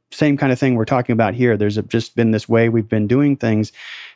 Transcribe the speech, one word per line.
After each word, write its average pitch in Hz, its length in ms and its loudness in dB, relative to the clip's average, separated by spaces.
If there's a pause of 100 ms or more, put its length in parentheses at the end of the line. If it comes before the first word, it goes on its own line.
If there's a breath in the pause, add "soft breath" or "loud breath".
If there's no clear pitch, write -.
(120)
same 143 260 0
kind 135 160 0
of 127 60 -4
thing 131 160 2
we're 113 100 0
talking 123 280 -2
about 110 200 0
here. 120 240 2
There's 104 200 -2
a, 104 60 -4
just - 320 -4
been 113 160 4
this 107 160 -2
way 113 220 2
we've 113 180 0
been 107 200 0
doing 139 280 2
things 110 380 -2 (420 loud breath)